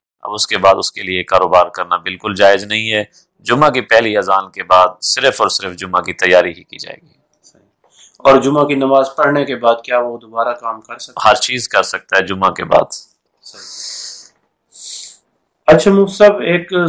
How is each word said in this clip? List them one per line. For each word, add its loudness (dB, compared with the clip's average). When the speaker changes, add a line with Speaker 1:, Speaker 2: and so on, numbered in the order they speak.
Speaker 1:
اب -10
اس -6
کے -4
بعد 4
اس -6
کے -16
لیے -6
کاروبار 2
کرنا -6
بالکل -8
جائز 4
نہیں -6
ہے۔ -2
جمعہ 2
کی -4
پہلی 2
اذان -2
کے -12
بعد 4
صرف -2
اور 0
صرف -8
جمعہ -4
کی -8
تیاری 4
ہی -18
کی -20
جائے -18
گی۔ -20
Speaker 2:
اور 6
جمعہ 2
کی -2
نماز 2
پڑھنے 0
کے -8
بعد 2
کیا 0
وہ -6
دوبارہ -6
کام -10
کر -18
سکتا -8
ہے؟ 6
Speaker 1:
ہر 6
چیز -6
کر 2
سکتا -4
ہے 2
جمعہ -2
کے -8
بعد۔ 0
Speaker 2:
صحیح۔ -18
اچھا 2
مفتی 2
صاحب، 6
ایک -4